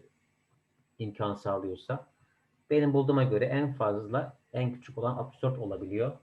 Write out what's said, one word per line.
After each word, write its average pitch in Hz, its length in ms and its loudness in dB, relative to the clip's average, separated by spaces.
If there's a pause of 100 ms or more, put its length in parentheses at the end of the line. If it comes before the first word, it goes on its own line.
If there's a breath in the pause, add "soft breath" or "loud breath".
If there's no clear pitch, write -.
(1000)
imkan 104 360 -4
sağlıyorsa. 98 720 -4 (640)
Benim 147 220 4
bulduğuma 135 300 4
göre 110 220 4
en 139 280 0
fazla 110 640 -2 (160)
en 123 220 0
küçük - 240 -14
olan 120 180 0
altmış - 260 -10
dört 131 160 0
olabiliyor. 104 540 -4 (100)